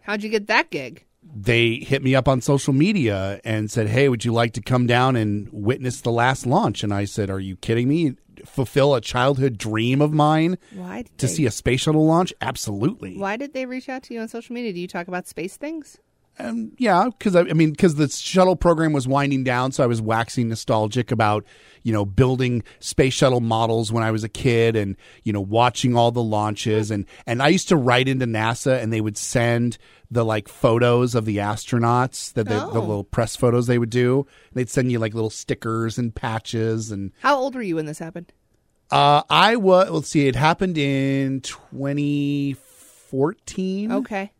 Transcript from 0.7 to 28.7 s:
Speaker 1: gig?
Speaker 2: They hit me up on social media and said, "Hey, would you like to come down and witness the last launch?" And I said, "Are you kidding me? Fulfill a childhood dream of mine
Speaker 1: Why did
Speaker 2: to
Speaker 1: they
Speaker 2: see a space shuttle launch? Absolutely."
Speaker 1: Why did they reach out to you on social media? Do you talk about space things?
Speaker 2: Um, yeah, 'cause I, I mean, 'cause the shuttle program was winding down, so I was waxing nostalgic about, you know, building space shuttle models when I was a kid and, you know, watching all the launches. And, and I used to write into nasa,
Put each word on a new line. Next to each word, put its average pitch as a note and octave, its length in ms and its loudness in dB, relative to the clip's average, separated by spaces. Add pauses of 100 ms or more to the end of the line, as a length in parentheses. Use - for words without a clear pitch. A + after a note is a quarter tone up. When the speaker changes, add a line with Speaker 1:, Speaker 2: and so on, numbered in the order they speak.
Speaker 1:
gig? C#3 320 -10 (340)
Speaker 2:
They A#2 400 2
hit C3+ 260 -4
me C3 120 2
up C3 120 2
on C3+ 140 4
social C#3+ 300 0
media A#2+ 720 2
and G#2+ 260 -2
said, A2 180 -2
"Hey, C3 220 4
would A#2 140 -2
you A#2+ 80 0
like A#2 220 0
to - 80 -8
come B2 240 0
down B2 300 2
and G#2 360 -2
witness B2 500 -4
the A#2+ 100 -2
last A#2+ 340 0
launch?" B2 380 0
And G#2 100 -2
I G2+ 120 -2
said, G2 260 -4
"Are F#2+ 80 -6
you F#2+ 180 -8
kidding A#2+ 320 0
me? D3+ 240 0 (320)
Fulfill C#3 480 0
a A#2+ 80 0
childhood B2+ 560 0
dream A2+ 440 0
of D3+ 120 2
mine D#3 460 2 (160)
Speaker 1:
Why F#3+ 260 -12
did - 160 -18
Speaker 2:
to - 100 -2
Speaker 1:
they - 60 -2
Speaker 2:
see D3 140 0
a G#2+ 40 0
space C3 300 -2
shuttle D#3 240 2
launch? E3 260 2 (100)
Absolutely." A#2+ 760 -6
Speaker 1:
Why G3 200 -6
did C#4+ 160 -10
they C4 120 -6
reach B3+ 240 -12
out C4 140 -10
to - 100 -16
you A#3 80 -10
on A3+ 60 -8
social A#3 260 -14
media? A#3 180 -6
Do F3 80 -8
you F3+ 80 -8
talk F3 200 -10
about F3+ 200 -8
space F3 300 -10
things? D#4 400 -12 (400)
Speaker 2:
Um, A#3 400 -8
yeah, G#3 320 2 (100)
'cause G3 160 0
I, E3+ 60 8
I F3 120 0
mean, D#3 220 4
'cause E3+ 200 4
the D3+ 140 2
shuttle F#3 480 2
program D#3+ 360 2
was C3+ 140 0
winding C3+ 360 0
down, B2+ 280 0
so C#3+ 120 0
I B2 40 4
was A#2 140 0
waxing A2+ 480 -2
nostalgic A2+ 640 0
about, G#2+ 340 2 (360)
you A#2 120 -2
know, G#2 120 0
building B2 560 2 (200)
space C3+ 320 0
shuttle B2+ 260 4
models A2+ 520 0
when A2+ 120 0
I A2 80 0
was A2 140 -2
a A2 40 -10
kid A#2 460 2
and, G2 200 0 (280)
you A2 100 -4
know, G#2 80 -2
watching A#2 540 0
all A#2 160 4
the A#2+ 100 -2
launches. G#2+ 680 -2
And, G2+ 140 -4 (200)
and A#2 160 -2
I C#3 60 2
used F3+ 220 2
to F3+ 80 4
write B2+ 320 2
into C3 180 0
nasa, A#2 560 0